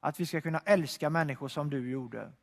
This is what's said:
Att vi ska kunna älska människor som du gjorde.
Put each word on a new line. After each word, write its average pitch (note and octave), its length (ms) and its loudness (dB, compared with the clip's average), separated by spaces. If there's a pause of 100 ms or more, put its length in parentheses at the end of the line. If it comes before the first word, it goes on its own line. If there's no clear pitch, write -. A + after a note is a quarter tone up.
Att D3 200 -2
vi F3 60 0
ska D#3+ 140 -2
kunna D#3+ 180 0
älska D#3+ 520 4
människor C#3+ 380 0
som D3 220 -2
du B2+ 200 -2
gjorde. A#2 420 -8 (100)